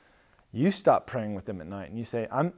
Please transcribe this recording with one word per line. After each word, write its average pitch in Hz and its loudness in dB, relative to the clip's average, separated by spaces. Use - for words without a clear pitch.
you 143 4
stop 147 4
praying 107 -4
with 98 -8
them 98 -6
at 78 -12
night 95 -10
and 101 -10
you 117 -6
say, 113 -4
"I'm, 156 2